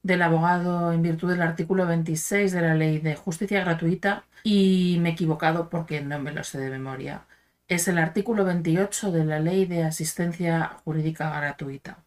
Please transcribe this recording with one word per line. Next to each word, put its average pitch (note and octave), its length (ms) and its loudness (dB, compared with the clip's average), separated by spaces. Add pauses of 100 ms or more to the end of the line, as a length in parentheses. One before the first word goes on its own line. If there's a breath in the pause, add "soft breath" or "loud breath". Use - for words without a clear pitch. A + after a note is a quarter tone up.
del F3+ 200 2
abogado E3+ 720 2
en E3 80 2
virtud E3 280 0
del F3+ 120 0
artículo E3+ 440 0
veintiséis E3+ 680 0
de F3 80 0
la D#3+ 120 4
Ley D#3 260 2
de D3+ 160 -2
Justicia F#3+ 460 -4
Gratuita F3+ 600 0 (200 loud breath)
y F#3+ 580 4
me E3+ 80 2
he - 20 0
equivocado E3 580 0
porque D#3+ 300 -4
no C#3+ 200 -6
me C#3+ 120 -6
lo D3 140 -8
sé - 120 -10
de C3+ 120 -4
memoria. C3+ 540 -10 (440 soft breath)
Es F3 220 0
el F3 80 2
artículo G3 480 2
veintiocho F3+ 680 0
de E3 140 2
la D#3 140 0
Ley F#3 260 2
de F3 180 -2
Asistencia E3 1040 -2
Jurídica D#3 440 -2
Gratuita. C#3+ 760 -8